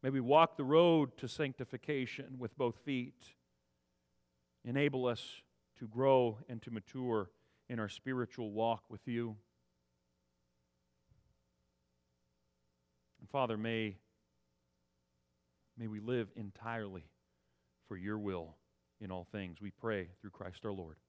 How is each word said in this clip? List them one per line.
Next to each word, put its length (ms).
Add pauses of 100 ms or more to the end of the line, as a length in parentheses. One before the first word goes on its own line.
May 60
we 100
walk 380
the 60
road 540
to 100
sanctification 1080
with 200
both 260
feet. 400 (1400)
Enable 400
us 180 (560)
to 80
grow 500 (120)
and 140
to 80
mature 600 (380)
in 100
our 100
spiritual 640
walk 380
with 180
you. 300 (3750)
And 80
Father, 260
may, 400 (1800)
may 100
we 140
live 340
entirely 680 (840)
for 80
your 240
will 380 (420)
in 120
all 200
things. 300
We 100
pray 380 (100)
through 120
Christ 340
our 80
Lord. 240 (120)